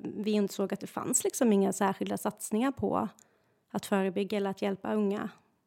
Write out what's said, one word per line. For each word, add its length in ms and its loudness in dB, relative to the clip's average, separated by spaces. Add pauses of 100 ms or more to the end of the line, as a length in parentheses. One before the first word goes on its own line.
vi 280 -2
insåg 420 0
att 60 -4
det 80 -10
fanns 360 -2
liksom 300 4
inga 200 6
särskilda 440 0
satsningar 540 -2
på 380 0 (640)
att 140 -4
förebygga 520 0
eller 120 -2
att 120 -8
hjälpa 320 -2
unga, 360 0 (380)